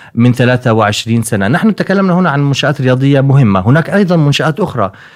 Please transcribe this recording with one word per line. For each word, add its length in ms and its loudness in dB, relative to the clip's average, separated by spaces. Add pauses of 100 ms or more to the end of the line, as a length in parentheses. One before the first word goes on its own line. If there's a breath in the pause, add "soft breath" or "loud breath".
(160 loud breath)
من 180 2
ثلاثة 400 0
وعشرين 480 0
سنة. 260 -4
نحن 280 0
تكلمنا 380 -2
هنا 160 0
عن 140 -2
منشآت 380 -2
رياضية 400 2
مهمة، 380 2
هناك 300 0
أيضًا 260 0
منشآت 440 0
أخرى، 320 -4 (240 loud breath)